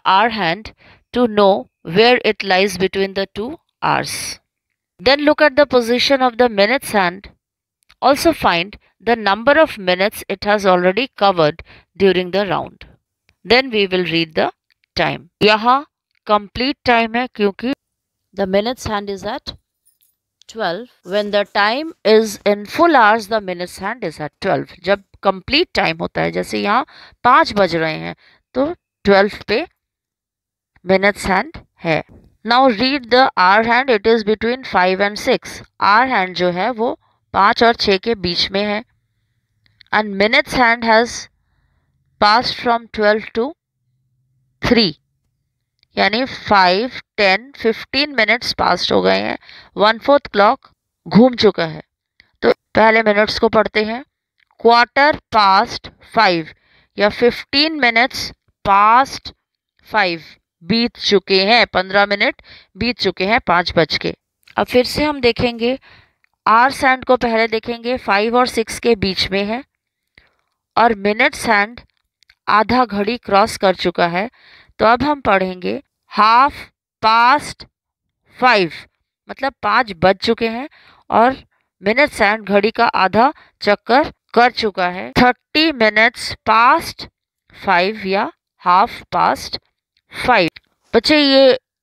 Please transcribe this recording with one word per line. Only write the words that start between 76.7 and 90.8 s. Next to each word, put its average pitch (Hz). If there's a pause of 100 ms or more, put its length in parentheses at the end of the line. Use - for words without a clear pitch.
past 233 (760)
five, 214 (560)
मतलब 262
पाँच 214 (100)
बज 190
चुके 226
हैं 240 (420)
और 240 (460)
मिनट्स 247
हैंड 214
घड़ी 202
का 226
आधा 208 (300)
चक्कर 226 (220)
कर 240
चुका 190
है। 185
थर्टी 302
minutes 220 (160)
past 247 (460)
five 196
या 202 (300)
half 185 (140)
past 180 (560)
five। 202 (340)